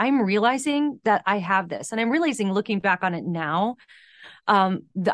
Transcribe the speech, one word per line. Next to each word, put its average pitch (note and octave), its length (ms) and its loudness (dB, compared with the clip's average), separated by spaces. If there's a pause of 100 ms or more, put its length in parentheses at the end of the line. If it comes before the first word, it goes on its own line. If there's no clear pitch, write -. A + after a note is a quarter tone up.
I'm C4 200 2
realizing B3 840 0
that G#3 220 2
I G3+ 120 2
have F#3 300 0
this." A#2+ 240 -8
And A3+ 80 -4
I'm A3+ 100 0
realizing B3+ 420 0
looking G3+ 280 0
back F#3+ 240 0
on F3+ 100 -2
it E3 100 -6
now, E3+ 520 -2 (720)
um, F#3+ 360 4 (120)
th-, F3+ 200 -2